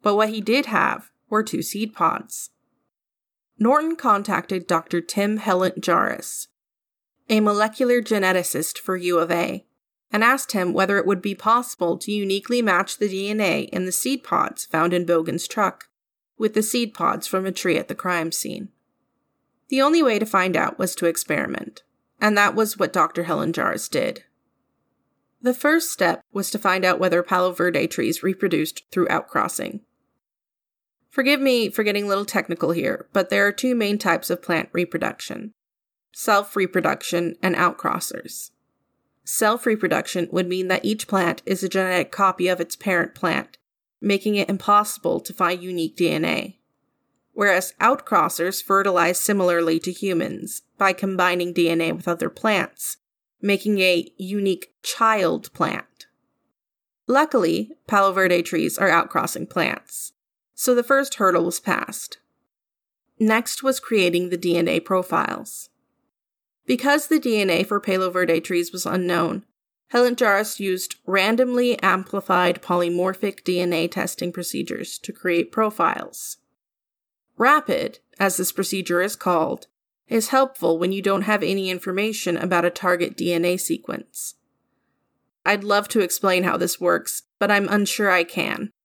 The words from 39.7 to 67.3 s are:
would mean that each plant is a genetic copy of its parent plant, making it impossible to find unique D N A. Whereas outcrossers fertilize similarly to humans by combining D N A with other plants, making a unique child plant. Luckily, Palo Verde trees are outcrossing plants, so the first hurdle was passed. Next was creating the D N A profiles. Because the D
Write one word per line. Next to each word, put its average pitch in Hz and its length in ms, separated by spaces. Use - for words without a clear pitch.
would 180 160
mean 185 220
that - 160
each 214 240
plant 175 360
is 190 160
a 190 60
genetic 185 420
copy 185 380
of 180 140
its - 160
parent 180 360
plant, - 440
making 202 360
it 202 120
impossible 202 720
to - 140
find 180 280
unique 175 360
D 170 120
N 156 140
A. - 300
Whereas 190 460
outcrossers 190 840
fertilize 180 580
similarly 170 600
to 185 100
humans 185 720
by 196 120
combining 180 600
D 170 160
N 165 120
A 165 100
with 165 160
other 170 240
plants, - 640
making 202 340
a 185 400
unique 196 640
child 202 720
plant. - 540
Luckily, 220 680
Palo 196 260
Verde 180 300
trees 170 380
are 196 100
outcrossing - 560
plants, - 680
so - 180
the 240 80
first 269 320
hurdle 180 320
was 175 140
passed. - 580
Next 220 420
was 262 180
creating 180 520
the 180 60
D 175 200
N 165 100
A 165 120
profiles. - 920
Because 277 400
the 311 140
D 226 200